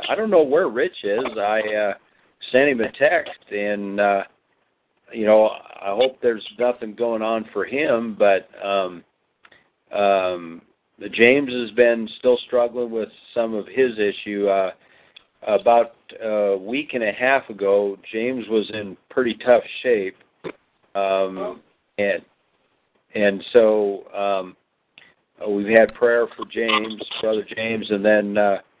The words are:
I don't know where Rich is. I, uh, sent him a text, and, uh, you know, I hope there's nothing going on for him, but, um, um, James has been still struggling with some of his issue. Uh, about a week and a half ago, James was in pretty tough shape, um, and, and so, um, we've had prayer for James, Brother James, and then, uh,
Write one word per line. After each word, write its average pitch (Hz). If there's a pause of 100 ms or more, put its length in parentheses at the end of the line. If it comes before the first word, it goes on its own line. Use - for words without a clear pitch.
I 127
don't 214
know 170
where 151
Rich 135
is. 110 (140)
I, 107
uh, 107 (580)
sent 139
him 120
a 107
text, -
and, 101
uh, 101 (880)
you 110
know, 107
I -
hope 127
there's 117 (100)
nothing 120
going 113
on 110
for 98
him, 117
but, 101 (160)
um, 92 (880)
um, 92 (500)
James 123
has 120
been 117 (120)
still 123
struggling 120
with 110 (240)
some 113
of 101
his 123
issue. 101
Uh, 95 (720)
about 113 (260)
a 104
week 120
and 120
a 101
half 131
ago, 98 (140)
James 117
was 107
in 101 (120)
pretty 120
tough 120 (180)
shape, 104 (800)
um, 95 (360)
and, 101 (960)
and 101 (100)
so, 107 (100)
um, 98 (920)
we've 101
had 110
prayer 117
for 110
James, 110 (200)
Brother 107
James, 110
and 101
then, 104
uh, 101 (220)